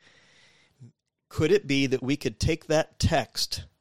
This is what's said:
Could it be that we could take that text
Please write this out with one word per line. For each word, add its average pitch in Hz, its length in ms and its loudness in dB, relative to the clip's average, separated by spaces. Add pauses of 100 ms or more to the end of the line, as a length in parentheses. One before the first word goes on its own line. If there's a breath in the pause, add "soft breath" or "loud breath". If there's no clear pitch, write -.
(1300 soft breath)
Could 160 240 2
it 202 160 2
be 139 180 2
that 127 160 -2
we 135 140 -2
could - 240 -6
take - 260 -2
that 156 320 -2
text - 680 -2 (140)